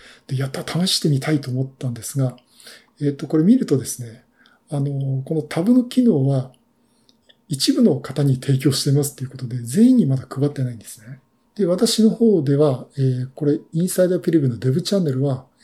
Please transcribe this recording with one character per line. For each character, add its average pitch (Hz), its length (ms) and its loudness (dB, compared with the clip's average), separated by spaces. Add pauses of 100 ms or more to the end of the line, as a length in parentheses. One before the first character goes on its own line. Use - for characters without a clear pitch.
(260)
で、 139 100 -6
や 135 100 -4
っ 135 40 -8
た 175 120 -10
ら 175 240 -4
試 196 40 -2
し - 100 -2
て - 80 0
み 135 120 0
た 151 120 -2
い 147 80 0
と 131 100 -10
思 127 140 -2
っ - 20 -6
た 131 220 -8
ん 120 60 -6
で 113 80 -14
す - 160 -8
が、 131 180 -2 (640)
え 143 80 0
っ 143 40 -2
と、 139 140 -10
こ 160 120 0
れ 156 60 4
見 233 120 6
る 262 100 0
と 139 120 2
で 117 60 -4
す - 180 -10
ね、 113 220 -16 (460)
あ 143 100 -4
の、 139 420 -4
こ 160 120 -6
の 156 80 -2
タ 156 200 -4
ブ 233 120 4
の 247 100 4
機 254 180 -2
能 160 240 4
は 135 260 0 (960)
一 151 240 -2
部 262 100 2
の 170 140 4
方 - 260 -6
に 135 180 2
提 131 180 0
供 143 140 2
し - 120 -2
て 147 80 2
ま 143 120 2
す 139 100 -8
と - 100 -12
い - 20 -10
う - 40 -14
こ - 60 -18
と 131 100 -12
で、 123 120 -8
全 147 320 4
員 254 60 6
に 190 100 4
ま 135 100 0
だ - 120 -6
配 135 180 -2
っ 143 40 0
て 139 140 -6
な 123 80 -6
い 113 40 -12
ん - 20 -16
で - 80 -20
す - 140 -20
ね。 120 200 -18 (340)
で、 196 120 0
私 185 340 0
の 214 100 6
方 202 320 4
で 139 140 2
は、 143 300 2 (100)
え 139 40 -6
ー、 127 340 0
こ 147 120 -4
れ、 147 140 0 (120)
イ 165 120 -2
ン 185 40 -2
サ 180 160 2
イ 180 40 2
ダ 180 80 0
ー 170 40 -2
プ 175 100 -2
レ 165 80 4
ビ 139 80 2
ュ - 20 2
ー 123 40 0
の 104 60 -8
デ 127 120 -2
ブ 165 120 0
チ - 120 -2
ャ 196 60 2
ン 175 40 0
ネ 147 80 0
ル 131 100 -2
は、 135 240 -2 (180)